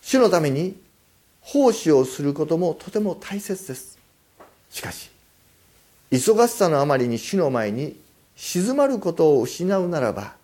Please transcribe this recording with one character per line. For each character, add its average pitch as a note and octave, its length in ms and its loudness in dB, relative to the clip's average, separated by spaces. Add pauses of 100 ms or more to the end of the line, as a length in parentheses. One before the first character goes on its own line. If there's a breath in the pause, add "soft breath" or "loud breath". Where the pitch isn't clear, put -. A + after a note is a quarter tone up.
主 - 160 0
の A3+ 120 6
た F3 100 4
め D3+ 100 0
に E3 300 -4 (600)
奉 C4+ 300 2
仕 D#3+ 200 0
を C3+ 120 6
す B2+ 180 -8
る C#3+ 100 -2
こ D3+ 140 -4
と E3 100 0
も E3+ 180 -2
と - 160 -18
て - 80 -4
も G#3 160 -2
大 - 260 -10
切 F#3+ 280 -10
で C3 60 -10
す。 - 240 -20 (720)
し - 100 -12
か - 100 -10
し、 - 200 -16 (1000)
忙 G#3+ 380 4
し A#3 40 -4
さ F#3+ 180 2
の C#3+ 100 2
あ C#3+ 60 2
ま D3 100 2
り B2 120 0
に A#2 100 -2
主 - 180 -6
の E3 140 2
前 A2+ 220 -2
に C#3 280 -8 (360)
静 F#3+ 360 -4
ま C#4 140 2
る C4+ 120 0
こ F#3 140 -4
と D#3+ 240 4
を A2+ 60 2
失 F#3 360 -2
う F3+ 100 -2
な E3+ 120 -4
ら A2 140 0
ば G2+ 300 -12